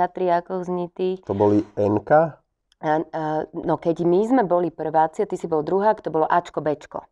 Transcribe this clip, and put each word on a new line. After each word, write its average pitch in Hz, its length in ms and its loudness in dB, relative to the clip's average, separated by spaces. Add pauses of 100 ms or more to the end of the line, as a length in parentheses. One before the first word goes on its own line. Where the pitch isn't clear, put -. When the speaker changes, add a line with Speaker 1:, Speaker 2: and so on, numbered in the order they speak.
Speaker 1:
atriákoch 180 580 -2
znitých. 180 640 -6
Speaker 2:
To 104 80 -4
boli 104 400 4
N 104 260 0
K? 156 380 2 (400)
Speaker 1:
A, 156 140 -4
a, - 20 2 (560)
no 165 260 -2
keď 165 240 -2
my 175 240 4
sme 247 200 2
boli 175 260 0
prváci 160 520 -2
a 202 40 0
ty 185 80 -6
si 180 160 -8
bol 151 160 0
druhák, 196 320 2
to 160 160 -8
bolo 160 100 2
Ačko, 175 360 0
Bčko. 147 520 -6